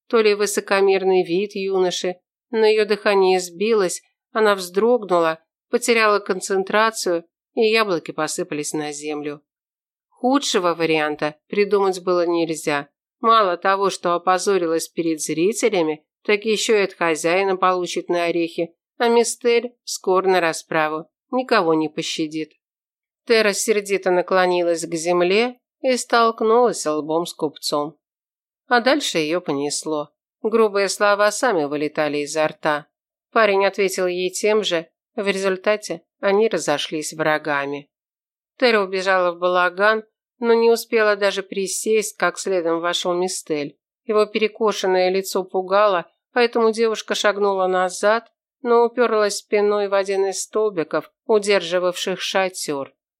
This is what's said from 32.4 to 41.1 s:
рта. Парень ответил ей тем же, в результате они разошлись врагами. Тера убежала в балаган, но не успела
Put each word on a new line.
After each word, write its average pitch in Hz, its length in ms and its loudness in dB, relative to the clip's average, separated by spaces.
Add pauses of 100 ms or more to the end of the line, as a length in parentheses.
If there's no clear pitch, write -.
рта. 151 400 -4 (440)
Парень 202 340 4
ответил 190 420 0
ей 180 240 -4
тем 214 320 0
же, 170 260 -4 (260)
в 202 120 -6
результате 190 760 -2 (180)
они 202 280 2
разошлись 156 640 -4
врагами. 147 760 -2 (680)
Тера 226 240 4
убежала 185 500 0
в 170 80 -8
балаган, 180 640 2 (360)
но 233 140 2
не 233 160 4
успела 226 460 2